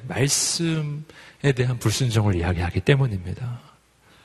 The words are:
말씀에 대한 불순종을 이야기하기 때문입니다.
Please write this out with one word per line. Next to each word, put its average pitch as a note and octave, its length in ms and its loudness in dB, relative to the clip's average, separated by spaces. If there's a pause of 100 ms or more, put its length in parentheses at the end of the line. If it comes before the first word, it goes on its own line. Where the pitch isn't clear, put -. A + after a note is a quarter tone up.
말씀에 D3 1500 -2
대한 B2 240 0
불순종을 G#2+ 560 2
이야기하기 F2 460 0
때문입니다. A#2+ 800 0 (640)